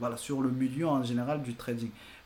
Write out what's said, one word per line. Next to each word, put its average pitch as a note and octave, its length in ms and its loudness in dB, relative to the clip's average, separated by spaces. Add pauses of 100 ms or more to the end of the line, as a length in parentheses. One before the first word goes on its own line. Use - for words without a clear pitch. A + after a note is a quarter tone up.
voilà, A#2 180 -2
sur C#3 240 -2
le B2+ 80 4
milieu C3 380 2
en C#3 160 4
général B2 380 0
du A#2+ 140 -4
trading. A#2 340 -4 (360)